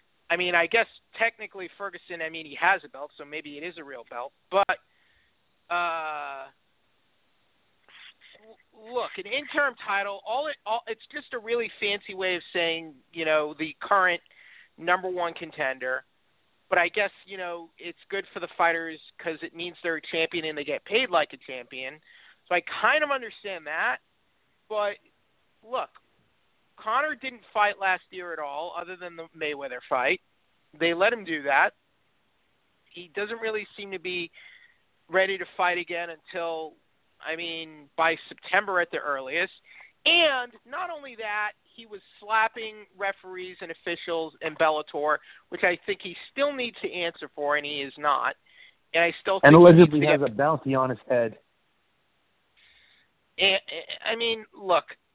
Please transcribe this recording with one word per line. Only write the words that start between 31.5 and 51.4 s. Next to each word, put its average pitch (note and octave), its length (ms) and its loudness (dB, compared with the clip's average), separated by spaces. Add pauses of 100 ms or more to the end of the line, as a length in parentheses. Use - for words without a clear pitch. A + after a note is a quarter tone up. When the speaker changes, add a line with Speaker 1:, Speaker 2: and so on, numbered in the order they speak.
Speaker 1:
He F3 260 -18
doesn't G#3+ 240 -6
really G#3+ 340 -4
seem G3+ 160 -12
to F#3 80 -8
be F3 320 -6 (800)
ready F#3+ 300 2
to F3 80 -8 (100)
fight F3 220 2
again E3+ 320 -6
until, E3 640 -8 (440)
I D#3+ 160 -8
mean, D#3+ 600 -10
by E3 200 2 (120)
September G3 500 0
at E3+ 120 0
the D#3+ 80 -6
earliest. C#3+ 560 -4 (520)
And D4 460 2 (120)
not F4 260 -10
only C#4 260 -14
that, G#3+ 360 -6 (100)
he - 240 -20
was G#3 140 -16 (200)
slapping A3 640 -2 (100)
referees F#3 640 -8
and F3 100 -12
officials E3 720 -6
in D#3 140 -6
Bellator, D3+ 600 0 (300)
which F3 160 -4
I F3 200 4
think G3+ 180 -6
he F3 140 -12 (140)
still C#4+ 220 0
needs B3 300 -6
to D3 100 -6
answer E3+ 420 -6
for, D3 220 0
and D3 100 -2
he D3 160 -6
is C3+ 160 -8
not. C#3 380 0 (580)
And E3 80 4
I E3+ 180 2
still G3 220 -2
Speaker 2:
And C#3+ 100 10
Speaker 1:
think - 20 12
he - 20 12
Speaker 2:
allegedly E3 440 12
Speaker 1:
needs D3 80 2
to D#3 40 6
Speaker 2:
has C#3+ 80 4
Speaker 1:
get C3+ 100 0
Speaker 2:
a G#2+ 40 -10
bounty C#3 400 0
on C3 160 2
his B2 80 -4 (100)
head. A#2 300 0 (2000)